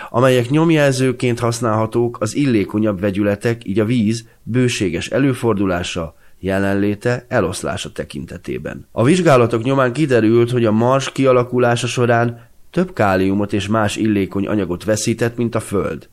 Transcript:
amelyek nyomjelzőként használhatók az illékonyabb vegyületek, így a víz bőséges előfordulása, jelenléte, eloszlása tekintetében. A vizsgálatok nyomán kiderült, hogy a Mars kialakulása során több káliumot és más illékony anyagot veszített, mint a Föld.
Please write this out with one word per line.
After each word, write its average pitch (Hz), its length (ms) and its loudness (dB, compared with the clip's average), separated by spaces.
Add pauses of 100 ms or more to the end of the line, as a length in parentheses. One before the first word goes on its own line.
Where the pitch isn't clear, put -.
amelyek 123 400 2
nyomjelzőként 131 920 2
használhatók 117 800 -2
az 110 160 -4
illékonyabb 107 640 0
vegyületek, 101 680 -2
így 98 140 -2
a 107 60 2
víz 117 420 0 (160)
bőséges 110 640 -2
előfordulása, 98 1080 -2 (240)
jelenléte, 98 880 -2
eloszlása 92 640 -4
tekintetében. - 1000 -10
A - 120 -2
vizsgálatok 131 600 4
nyomán 131 300 2
kiderült, 120 580 2
hogy 123 140 0
a 107 60 2
Mars 123 400 2
kialakulása 123 760 2
során 120 640 0 (220)
több 180 200 -2
káliumot 98 600 0
és 98 140 -2
más 107 280 0
illékony 98 520 -2
anyagot 90 360 -4
veszített, 117 540 -2
mint 117 180 -2
a 110 40 -2
Föld. - 540 -4